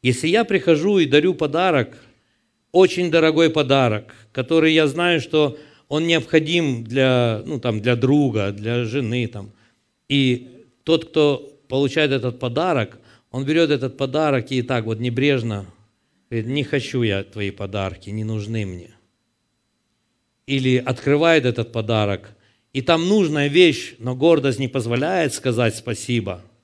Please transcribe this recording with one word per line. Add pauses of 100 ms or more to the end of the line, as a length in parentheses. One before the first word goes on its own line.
Если
я
прихожу
и
дарю
подарок, (720)
очень
дорогой
подарок, (160)
который
я
знаю,
что (300)
он
необходим
для,
ну,
там,
для
друга,
для
жены,
там, (580)
и (200)
тот,
кто
получает
этот
подарок, (320)
он
берет
этот
подарок
и
так
вот
небрежно (640)
говорит:
«Не
хочу
я
твои
подарки,
не
нужны
мне». (1600)
Или
открывает
этот
подарок, (360)
и
там
нужная
вещь,
но
гордость
не
позволяет
сказать
спасибо. (200)